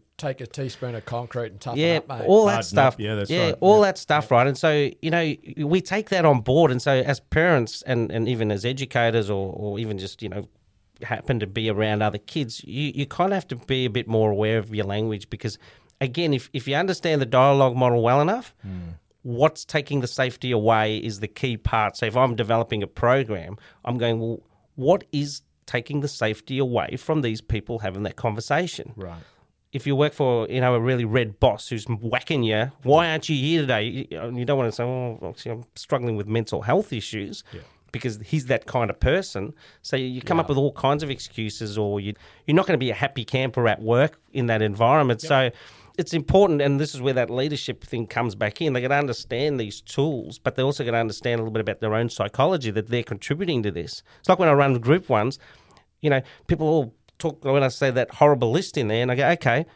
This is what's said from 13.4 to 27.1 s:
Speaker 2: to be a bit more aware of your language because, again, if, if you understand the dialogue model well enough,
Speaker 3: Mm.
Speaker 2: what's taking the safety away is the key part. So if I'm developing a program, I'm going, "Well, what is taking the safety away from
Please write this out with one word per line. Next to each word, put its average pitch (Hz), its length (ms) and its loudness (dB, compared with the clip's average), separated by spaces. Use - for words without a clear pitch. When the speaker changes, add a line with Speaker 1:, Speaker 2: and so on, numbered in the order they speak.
Speaker 2:
to 131 80 -8
be 131 300 -2
a 117 40 -2
bit 117 160 -4
more 110 240 2
aware 107 280 2
of 110 140 -6
your 107 140 -2
language 107 440 -4
because, - 280 -8
again, 143 320 -2
if, 127 200 -2
if 123 160 -8
you 139 80 0
understand 170 440 0
the 135 60 0
dialogue 131 480 6
model 123 260 4
well 123 200 4
enough, 202 340 -2
Speaker 3:
Mm. 92 340 -12
Speaker 2:
what's 131 420 0
taking 143 360 -2
the 123 60 -2
safety 127 460 -2
away 110 460 2
is 104 200 -8
the 104 100 -8
key 123 280 -6
part. 107 400 0
So 120 100 -2
if 110 100 -2
I'm 123 200 2
developing 110 480 0
a - 20 -6
program, 110 680 -2
I'm 123 140 -4
going, 113 220 0
"Well, 113 220 -6
what 143 360 2
is 143 300 -4
taking 139 360 -4
the 143 60 -4
safety 117 500 -4
away 123 400 -2
from 156 240 -2